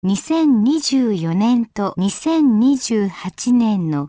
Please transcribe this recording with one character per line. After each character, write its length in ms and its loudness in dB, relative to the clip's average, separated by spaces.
二 160 -2
千 440 2
二 180 2
十 340 0
四 200 -2
年 300 2
と 320 -6
二 140 0
千 500 2
二 160 4
十 320 -2
八 460 -4
年 360 0
の 180 -4